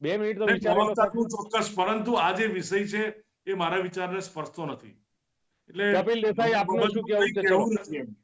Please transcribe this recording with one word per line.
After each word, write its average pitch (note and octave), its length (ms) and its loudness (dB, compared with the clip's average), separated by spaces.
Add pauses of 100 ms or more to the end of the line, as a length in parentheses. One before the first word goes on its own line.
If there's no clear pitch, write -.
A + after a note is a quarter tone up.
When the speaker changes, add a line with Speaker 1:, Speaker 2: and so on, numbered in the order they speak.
Speaker 1:
બે E3 160 0
મિનિટ G#3+ 200 -2
તો G#3+ 80 0
Speaker 2:
નહીં, G#3+ 80 2
Speaker 1:
વિચારી G#3 240 0
લો, G#3 60 6
Speaker 2:
પ્રવક્તા G#3+ 200 2
Speaker 1:
સાહેબ. A3 200 0
Speaker 2:
તો G#3 200 -4
ચોક્કસ, A3 320 -2
પરંતુ G#3+ 380 0
આ F3+ 180 2
જે G#3 160 0
વિષય F#3+ 380 -2
છે, G#3+ 380 -6 (220)
એ G3 80 -4
મારા F3 240 0
વિચારને F#3 420 -4
સ્પર્શતો D#3+ 460 -10
નથી. A#2+ 240 -12 (800)
એટલે G3+ 240 0
Speaker 1:
કપિલ F#3+ 220 2
દેસાઈ, G#3+ 180 2
Speaker 2:
બાબત-, A3+ 200 2
Speaker 1:
આપનું G#3+ 260 2
શું - 0 -
Speaker 2:
બાબતમાં G#3+ 240 2
Speaker 1:
કહેવું G#3 220 4
Speaker 2:
કંઈ G3+ 180 -2
Speaker 1:
છે? G3 40 2
Speaker 2:
કહેવું G#3+ 280 4
Speaker 1:
ચલો. G3+ 60 -4
Speaker 2:
નથી D3+ 160 -10
એમ. B2 260 -10